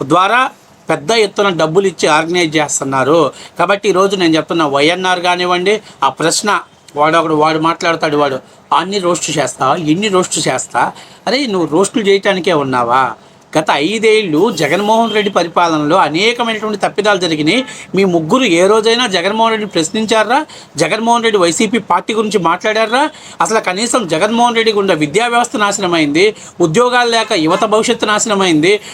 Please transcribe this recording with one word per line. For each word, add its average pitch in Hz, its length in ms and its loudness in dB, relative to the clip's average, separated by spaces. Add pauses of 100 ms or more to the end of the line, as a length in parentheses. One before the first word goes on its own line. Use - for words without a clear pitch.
ద్వారా 196 460 2 (400)
పెద్ద 151 220 -2
ఎత్తున 208 380 0
డబ్బులు 165 380 0
ఇచ్చి 170 220 -2
ఆర్గనైజ్ 160 480 0
చేస్తున్నారు. 139 760 0 (280)
కాబట్టి 196 300 0
ఈరోజు 190 260 2
నేను 170 200 2
చెప్తున్నా, 160 320 0
వైఎన్ఆర్ 175 520 0
కానివ్వండి, 180 640 0 (220)
ఆ 139 60 4
ప్రశ్న 170 500 -2 (360)
వాడు 156 220 2
ఒకడు, 160 160 0
వాడు 156 260 2
మాట్లాడతాడు, 165 580 -2
వాడు 135 220 0 (340)
అన్ని 185 260 0
రోస్ట్ 170 380 -2
చేస్తా, 135 380 -2
ఇన్ని 175 320 0
రోస్ట్ 185 400 -2
చేస్తా. 135 440 -2 (360)
అరే 262 180 -2
నువ్వు 185 220 -2
రోస్టులు 170 360 0
చేయటానికే 196 500 2
ఉన్నావా? 127 580 0 (480)
గత 156 120 -2
ఐదేళ్ళు 202 800 2
జగన్మోహన్ 208 600 0
రెడ్డి 208 180 0
పరిపాలనలో 170 680 0
అనేకమైనటువంటి 214 840 -2
తప్పిదాలు 196 400 -2
జరిగినాయి. 170 460 0 (300)
మీ 190 80 2
ముగ్గురు 180 400 0
ఏ 180 240 4
రోజైనా 226 400 2
జగన్మోహన్ 208 440 0
రెడ్డిని 214 200 -4
ప్రశ్నించారా? 220 720 0 (320)
జగన్మోహన్ 220 460 0
రెడ్డి 214 160 2
వైసీపీ 180 380 0
పార్టీ 185 360 -2
గురించి 214 260 -2
మాట్లాడారా? 220 680 0 (320)
అసలు 220 180 0
కనీసం 208 480 -2
జగన్మోహన్ 226 480 0
రెడ్డి 226 180 2
గుండా 196 200 2
విద్యా 156 340 0
వ్యవస్థ 240 300 0
నాశనమైంది, 185 760 0 (260)
ఉద్యోగాలు 240 480 2
లేక 226 240 -2
యువత 170 300 0
భవిష్యత్తు 220 420 0
నాశనమైంది, 196 760 2 (140)